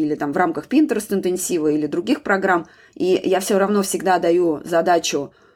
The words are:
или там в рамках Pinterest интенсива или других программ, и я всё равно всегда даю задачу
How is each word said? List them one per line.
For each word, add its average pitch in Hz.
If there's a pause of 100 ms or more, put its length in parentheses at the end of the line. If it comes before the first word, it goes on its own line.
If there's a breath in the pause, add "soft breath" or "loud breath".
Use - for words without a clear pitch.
или 151
там 143
в 180
рамках 180
Pinterest 254
интенсива 180
или 151
других 175
программ, 190 (280 soft breath)
и 185
я 185
всё 196
равно 196
всегда 180
даю 170
задачу 165 (240 soft breath)